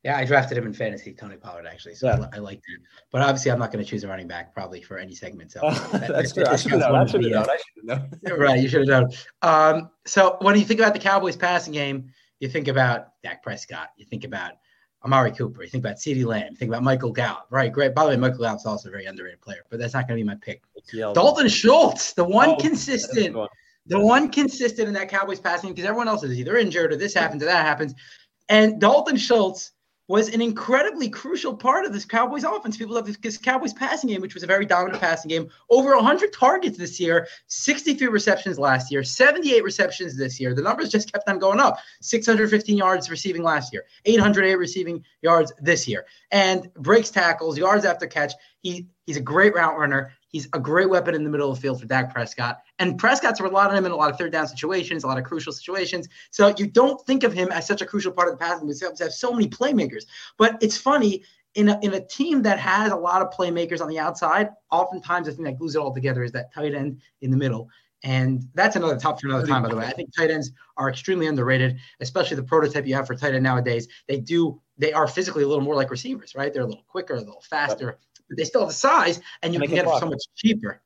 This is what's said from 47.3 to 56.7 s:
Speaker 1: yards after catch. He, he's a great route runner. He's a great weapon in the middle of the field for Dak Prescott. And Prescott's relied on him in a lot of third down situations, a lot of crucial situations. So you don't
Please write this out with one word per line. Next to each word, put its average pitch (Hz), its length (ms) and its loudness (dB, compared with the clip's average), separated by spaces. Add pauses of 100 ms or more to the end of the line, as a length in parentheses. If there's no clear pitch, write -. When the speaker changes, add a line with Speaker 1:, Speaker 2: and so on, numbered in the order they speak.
Speaker 1:
yards 202 260 2
after 175 220 0
catch. 147 260 -4 (280)
He, 180 280 -10 (180)
he's 147 100 -6
a - 40 -4
great 175 340 4
route 160 240 2
runner. 139 340 -2 (180)
He's 143 220 -8
a 160 60 -4
great 165 320 2
weapon 175 240 2
in 151 100 -2
the 151 60 -4
middle 143 200 -2
of 131 60 -4
the 127 60 -12
field 131 180 -4
for 113 60 -16
Dak 127 260 -2
Prescott. 120 460 -6 (220)
And 180 180 0
Prescott's 240 420 2
relied 190 300 4
on 196 60 2
him 190 100 2
in 175 60 -2
a 165 40 -4
lot 151 140 2
of 135 80 -10
third 170 140 -4
down 156 140 0
situations, 170 580 -4
a - 20 -4
lot 131 100 -2
of 127 80 -4
crucial 160 300 -8
situations. 180 520 -6 (240)
So 202 280 6
you 202 80 -2
don't 262 400 4